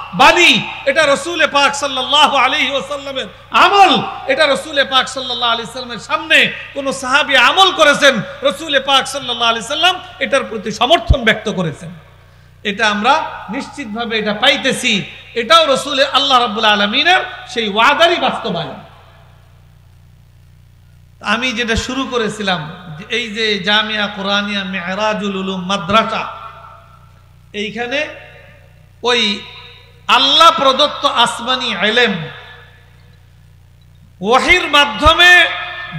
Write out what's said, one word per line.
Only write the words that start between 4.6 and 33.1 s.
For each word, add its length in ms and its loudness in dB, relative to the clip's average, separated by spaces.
পাক 240 0
সাল্লাল্লাহু 440 -4
আলাইহি 120 -4
ওয়াসাল্লামের 360 -12
সামনে 520 2
কোন 180 -6
সাহাবী 440 0
আমল 360 4
করেছেন, 500 4
রসুল 360 2
পাক 280 2
সাল্লাল্লাহু 420 -4
আলাইহি 180 -2
ওয়াসাল্লাম 360 0
এটার 240 0
প্রতি 280 -8
সমর্থন 520 2
ব্যক্ত 260 0
করেছেন। 400 -6
এটা 240 -2
আমরা 360 2
নিশ্চিতভাবে 720 -8
এটা 140 -2
পাইতেছি। 720 0
এটাও 400 4
রসুল 300 0
আল্লাহ 360 2
রাব্বুল 260 0
আলামিনের 540 2
সেই 220 -4
ওয়াদারই 460 4
বাস্তবায়ন। 760 -6
আমি 300 -2
যেটা 240 -2
শুরু 320 -4
করেছিলাম 680 -4
এই 200 -4
যে 300 -2
জামিয়া 480 -2
কোরআনিয়া 560 -4
মেহরাজুল 720 -4
উলুম 300 -6
মাদ্রাসা, 600 -2
এইখানে 540 -6
ওই 380 0
আল্লাহ 440 6
প্রদত্ত 540 0
আসমানি 760 -2
এলেম, 480 0